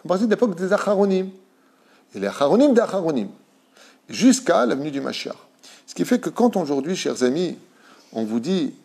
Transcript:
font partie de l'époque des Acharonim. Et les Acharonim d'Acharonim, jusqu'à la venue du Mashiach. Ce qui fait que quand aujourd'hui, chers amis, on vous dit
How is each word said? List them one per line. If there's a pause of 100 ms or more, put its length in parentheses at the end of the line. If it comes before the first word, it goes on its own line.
font
partie
de
l'époque
des
Acharonim. (840)
Et
les
Acharonim
d'Acharonim, (840)
jusqu'à
la
venue
du
Mashiach. (500)
Ce
qui
fait
que
quand
aujourd'hui,
chers
amis, (560)
on
vous
dit (100)